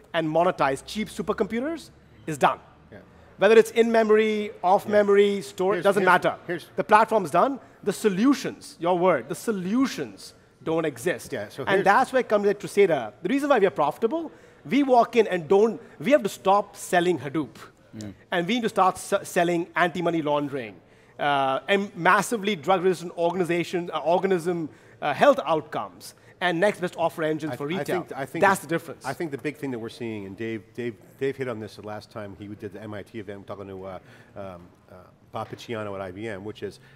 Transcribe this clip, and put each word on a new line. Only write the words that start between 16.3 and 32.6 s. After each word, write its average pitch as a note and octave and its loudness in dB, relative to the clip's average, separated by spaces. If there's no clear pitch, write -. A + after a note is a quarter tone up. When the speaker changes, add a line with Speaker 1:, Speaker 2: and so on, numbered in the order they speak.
Speaker 1:
selling F3 0
Hadoop. C#3 -6
Speaker 3:
Mm. G#2 -12
Speaker 1:
And F3 -2
we G#3+ -2
need B3 -2
to A3+ 0
start F#3 2
s-, - -4
selling E3+ 0
anti-money E3+ 0
laundering, C#3+ -4
uh, C#3 0
and G3+ 0
massively G3 2
drug-resistant F3 0
organization, E3+ -2
uh, D#3+ -4
organism, E3+ 0
uh, D3 -2
health C#4 4
outcomes, A#2+ -6
and F3 0
next G3+ 0
best F3 -6
offer E3 -2
engines D#3 -4
Speaker 2:
I - -12
Speaker 1:
for C#3 -8
Speaker 2:
th-, E3+ -4
I - -4
Speaker 1:
retail. C#3 -4
Speaker 2:
think, - -14
I C3+ -6
think E3+ -4
Speaker 1:
That's G3 4
Speaker 2:
the, D3+ -16
Speaker 1:
the D#3+ -6
difference. - -8
Speaker 2:
I C3+ -6
think E3 -8
the C#3 -8
big C#3 -6
thing C#3 -8
that A#2+ -8
we're A2+ -8
seeing, A2 -10
and F#2+ -14
Dave, A2+ -8
Dave, A#2+ -8
Dave C3+ -4
hit C3 -6
on A2+ -8
this G#2 -14
the G2+ -20
last G#2+ -14
time G2+ -14
he G#2 -14
did G2+ -14